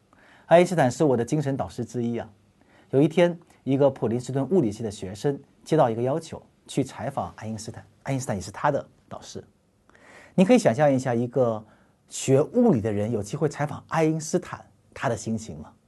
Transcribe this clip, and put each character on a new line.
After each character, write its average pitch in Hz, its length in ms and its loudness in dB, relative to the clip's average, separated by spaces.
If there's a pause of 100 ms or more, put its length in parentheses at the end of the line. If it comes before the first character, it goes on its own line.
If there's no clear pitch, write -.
(460)
爱 170 160 6
因 175 40 4
斯 180 100 -4
坦 139 140 4
是 131 140 -2
我 127 140 4
的 113 80 0
精 151 160 -2
神 139 160 -4
导 120 100 -6
师 - 160 -10
之 120 180 -8
一 117 160 -4
啊。 - 120 -10 (640)
有 135 100 4
一 160 60 6
天， 175 300 2 (260)
一 135 120 0
个 139 140 6
普 131 180 -4
林 117 140 -2
斯 131 100 -10
顿 131 180 -2
物 180 120 4
理 110 100 0
系 110 120 -10
的 107 80 -6
学 95 240 -12
生 139 220 -2 (280)
接 160 100 0
到 143 140 6
一 113 60 -4
个 117 60 -4
要 131 180 -2
求， - 220 -14 (260)
去 - 160 -2
采 123 260 -10
访 92 260 -6
爱 107 120 -14
因 110 100 -8
斯 113 140 -14
坦， - 120 -16 (200)
爱 139 100 -4
因 135 60 -2
斯 131 80 -10
坦 113 80 -4
也 90 60 -6
是 85 100 -12
他 - 180 0
的 - 180 -2 (220)
导 - 100 -14
师。 - 240 -16 (920)
你 185 100 6
可 240 80 6
以 240 60 8
想 131 140 4
象 143 200 4
一 131 40 2
下， 127 160 -2
一 120 140 0
个 117 360 0 (440)
学 - 320 2
物 226 320 4
理 127 80 4
的 107 120 -2
人 104 200 -2
有 107 120 -2
机 101 120 -10
会 147 140 0
采 143 160 -6
访 - 220 -10
爱 160 160 0
因 160 180 2
斯 175 180 -2
坦， - 240 -12 (300)
他 - 160 -4
的 113 80 -2
心 113 180 -6
情 82 220 -10
吗？ - 160 -16 (140)